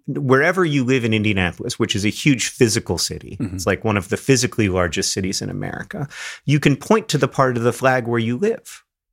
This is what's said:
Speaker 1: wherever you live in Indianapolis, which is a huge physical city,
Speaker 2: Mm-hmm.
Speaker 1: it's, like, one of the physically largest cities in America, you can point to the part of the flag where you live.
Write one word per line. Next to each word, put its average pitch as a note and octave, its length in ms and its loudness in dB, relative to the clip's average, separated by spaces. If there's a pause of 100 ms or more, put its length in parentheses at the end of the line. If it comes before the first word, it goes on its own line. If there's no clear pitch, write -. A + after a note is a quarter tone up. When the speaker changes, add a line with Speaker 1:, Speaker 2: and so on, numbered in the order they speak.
Speaker 1:
wherever C#3+ 580 2
you C#3+ 180 0
live A#2+ 220 2
in A2 80 2
Indianapolis, G#2 640 0
which G#2+ 160 0
is G2+ 100 -2
a G#2+ 40 2
huge B2 400 0
physical G#2+ 480 0
city, - 420 -8
Speaker 2:
Mm-hmm. F#2 160 -6
Speaker 1:
it's, F#2 100 -6
like, G2 200 0
one G#2 120 2
of F#2 120 -4
the G#2 80 -2
physically A#2 520 2
largest F2+ 440 0
cities F#2+ 280 -4
in G2+ 80 -8
America, G2 580 -8 (380)
you D3 140 2
can C#3+ 160 4
point - 340 2
to D3+ 80 0
the C3+ 120 2
part C3 280 2
of A2+ 60 -2
the A#2+ 100 2
flag B2+ 320 2
where A#2 140 0
you A#2 180 -2
live. - 460 -4 (300)